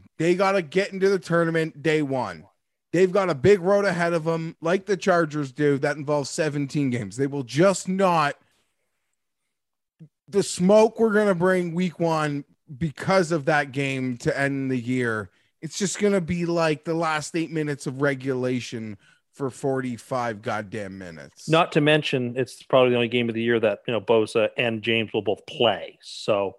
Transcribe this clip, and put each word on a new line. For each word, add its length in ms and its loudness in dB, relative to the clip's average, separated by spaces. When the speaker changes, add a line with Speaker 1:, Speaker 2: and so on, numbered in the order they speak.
Speaker 1:
They 160 2
gotta 300 2
get 280 -2
into 180 0
the 100 2
tournament 640 -2
day 180 2
one. 440 -4
They've 200 4
got 180 2
a 60 -2
big 260 6
road 240 2
ahead 280 0
of 100 -2
them, 380 -4
like 260 -2
the 100 0
Chargers 540 0
do, 260 2
that 200 -2
involves 340 -4
seventeen 580 -2
games. 280 -6
They 100 0
will 160 -6
just 440 2
not. 480 2
The 140 0
smoke 580 4
we're 140 4
gonna 220 4
bring 400 0
week 240 -2
one 460 0
because 520 0
of 140 -2
that 280 0
game 440 -4
to 200 -4
end 340 -2
the 80 -2
year, 500 -2
it's 160 -12
just 220 -4
gonna 200 2
be 280 -4
like 360 0
the 120 -4
last 400 -4
eight 160 -4
minutes 340 -4
of 160 -8
regulation 960 -4
for 160 -6
forty-five 920 -4
goddamn 560 -6
minutes. 520 -14
Speaker 2:
Not 240 4
to 80 4
mention, 560 0
it's 260 -6
probably 280 4
the 40 2
only 140 2
game 180 0
of 80 -4
the 60 -2
year 180 2
that, 260 2
you 60 -4
know, 80 0
Bosa 560 2
and 260 -2
James 300 0
will 100 0
both 240 -4
play. 560 0
So 580 -4